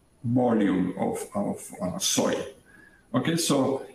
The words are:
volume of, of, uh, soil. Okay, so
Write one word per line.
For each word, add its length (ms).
volume 720
of, 260
of, 440
uh, 180
soil. 460
Okay, 220
so 580